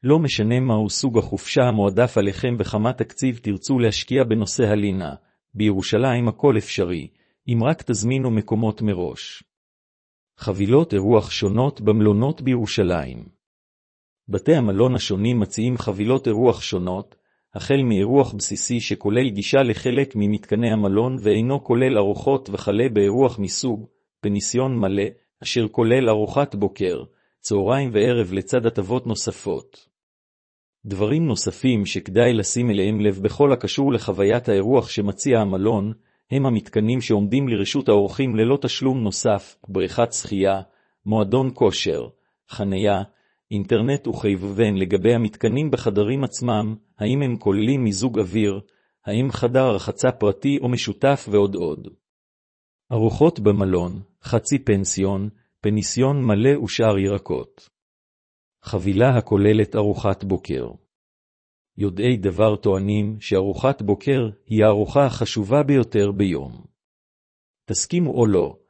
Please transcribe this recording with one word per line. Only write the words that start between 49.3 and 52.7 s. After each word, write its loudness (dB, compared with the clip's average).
חדר 2
רחצה -2
פרטי 0
או -2
משותף, 0
ועוד 2
עוד. -6